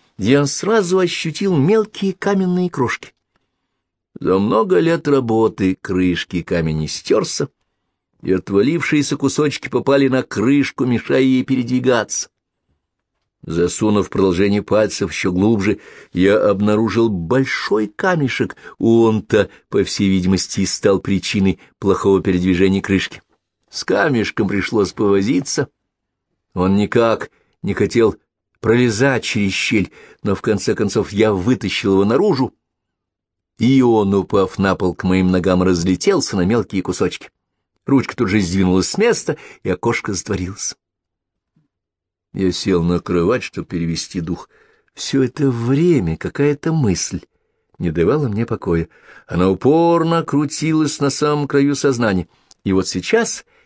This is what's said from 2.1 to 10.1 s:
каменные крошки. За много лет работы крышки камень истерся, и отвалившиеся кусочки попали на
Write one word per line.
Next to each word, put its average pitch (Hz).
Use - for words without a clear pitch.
каменные 180
крошки. -
За 95
много 180
лет 165
работы 113
крышки 90
камень 80
истерся, -
и 85
отвалившиеся 139
кусочки 139
попали 135
на 127